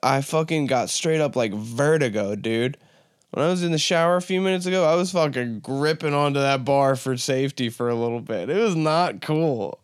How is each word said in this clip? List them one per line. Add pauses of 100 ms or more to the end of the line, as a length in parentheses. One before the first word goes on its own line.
I
fucking
got
straight
up,
like,
vertigo,
dude. (560)
When
I
was
in
the
shower
a
few
minutes
ago,
I
was
fucking
gripping
onto
that
bar
for
safety
for
a
little
bit.
It
was
not
cool.